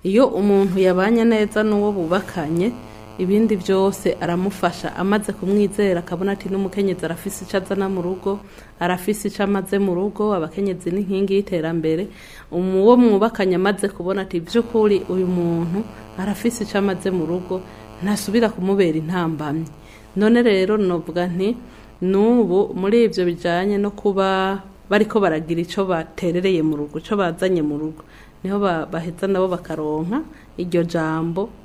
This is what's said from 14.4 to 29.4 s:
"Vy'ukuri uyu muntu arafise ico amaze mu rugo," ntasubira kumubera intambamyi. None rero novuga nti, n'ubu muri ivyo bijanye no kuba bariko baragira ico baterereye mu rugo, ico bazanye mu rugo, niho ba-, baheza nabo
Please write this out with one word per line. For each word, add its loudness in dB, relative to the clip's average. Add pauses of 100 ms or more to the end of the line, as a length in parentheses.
"Vy'ukuri 2
uyu 2
muntu 0 (320)
arafise -2
ico -4
amaze 0
mu 0
rugo," -4 (400)
ntasubira 0
kumubera 2
intambamyi. -2 (480)
None 6
rero 4
novuga 0
nti, -2 (480)
n'ubu 4
muri 4
ivyo 0
bijanye 0
no 0
kuba 0 (300)
bariko 2
baragira 0
ico -2
baterereye 0
mu 2
rugo, -6
ico -4
bazanye 0
mu -2
rugo, -8 (400)
niho -4
ba-, 0
baheza -6
nabo 2